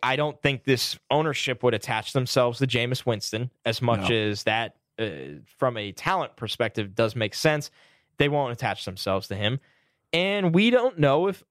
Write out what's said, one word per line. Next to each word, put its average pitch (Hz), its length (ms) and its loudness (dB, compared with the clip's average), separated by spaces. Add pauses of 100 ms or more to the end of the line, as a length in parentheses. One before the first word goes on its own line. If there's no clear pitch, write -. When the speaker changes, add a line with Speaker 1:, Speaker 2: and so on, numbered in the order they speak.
Speaker 1:
I 131 140 0
don't 147 260 -2
think 139 220 0
this - 340 2 (140)
ownership 143 520 0
would 123 100 6
attach 110 400 -2
themselves 123 460 2
to 139 80 2
Jameis 120 380 -2
Winston 113 440 -2 (160)
as 117 160 -2
much 113 280 2
Speaker 2:
No. 117 60 2
Speaker 1:
as 107 280 -2
that, 110 320 -2 (220)
uh, 76 420 -8 (180)
from 123 200 0
a 104 140 -6
talent 165 440 -4
perspective, 107 600 -4
does 110 200 2
make 110 180 -2
sense. 151 380 0 (460)
They 143 120 4
won't 143 240 0
attach 110 320 -4
themselves 95 440 -2
to 98 60 -6
him. 104 240 -2 (520)
And 185 440 0
we 214 140 6
don't 240 280 2
know 151 300 4
if 190 240 -6